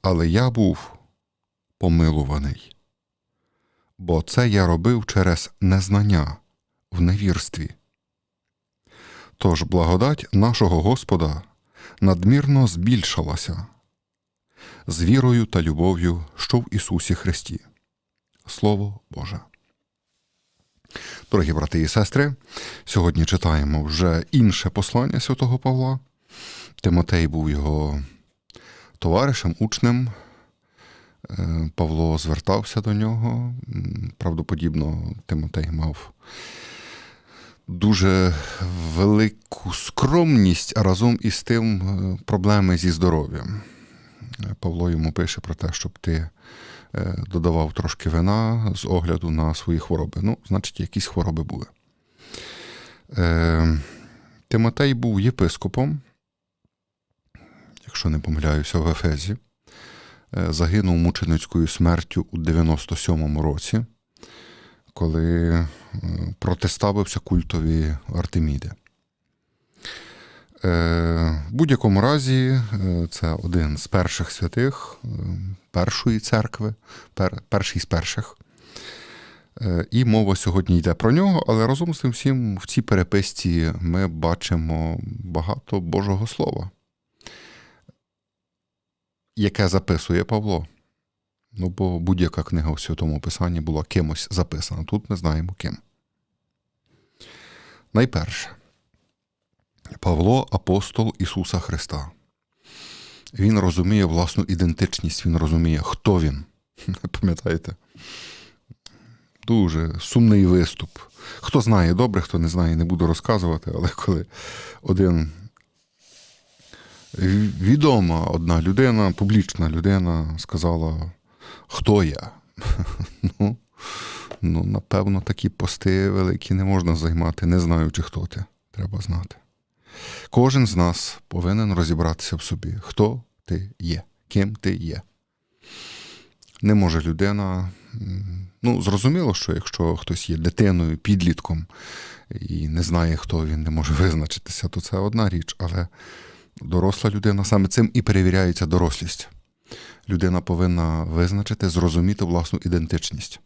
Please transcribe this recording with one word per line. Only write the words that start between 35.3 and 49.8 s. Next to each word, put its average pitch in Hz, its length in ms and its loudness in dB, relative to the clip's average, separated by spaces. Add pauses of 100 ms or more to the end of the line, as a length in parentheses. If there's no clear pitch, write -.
мав 78 400 -4 (1600)
дуже 92 680 4 (600)
велику 104 800 2
скромність, 131 1040 2
а 107 60 4
разом 101 380 2
із - 220 -2
тим, 113 380 0
е, 95 440 -2
проблеми 98 520 4
зі 87 140 2
здоров'ям. 82 680 0 (1000)
Павло 87 300 -2
йому 80 220 0
пише - 300 -4
про 85 140 -8
те, - 180 -4
щоб - 260 -8
ти, 80 300 -2 (680)
е, - 360 -6
додавав 80 420 0
трошки - 360 -4
вина 107 640 0
з - 100 -8
огляду 85 440 0
на 78 260 0
свої 82 240 -2
хвороби. 82 420 -4